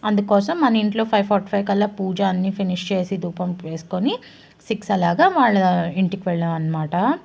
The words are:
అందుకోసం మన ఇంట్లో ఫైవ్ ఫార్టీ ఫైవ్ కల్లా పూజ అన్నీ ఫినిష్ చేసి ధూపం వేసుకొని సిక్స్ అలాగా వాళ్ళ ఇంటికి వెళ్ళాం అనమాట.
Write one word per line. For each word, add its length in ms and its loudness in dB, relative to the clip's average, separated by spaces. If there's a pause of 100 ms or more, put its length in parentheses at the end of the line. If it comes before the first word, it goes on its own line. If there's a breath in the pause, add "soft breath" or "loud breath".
అందుకోసం 560 2
మన 160 4
ఇంట్లో 280 0
ఫైవ్ 220 2
ఫార్టీ 220 0
ఫైవ్ 180 -2
కల్లా 200 2
పూజ 360 -4
అన్నీ 280 0
ఫినిష్ 420 -4
చేసి 240 -2
ధూపం 480 -6
వేసుకొని 540 -4 (500 loud breath)
సిక్స్ 220 -6
అలాగా 380 4
వాళ్ళ 300 4 (380)
ఇంటికి 300 0
వెళ్ళాం 260 0
అనమాట. 440 -2 (280)